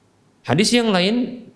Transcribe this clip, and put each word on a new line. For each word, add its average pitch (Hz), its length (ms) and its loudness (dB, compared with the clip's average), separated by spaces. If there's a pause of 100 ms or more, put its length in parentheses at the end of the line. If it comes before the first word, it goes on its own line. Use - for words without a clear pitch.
(480)
Hadis 175 240 2
yang 233 240 2
lain, 214 480 -2 (120)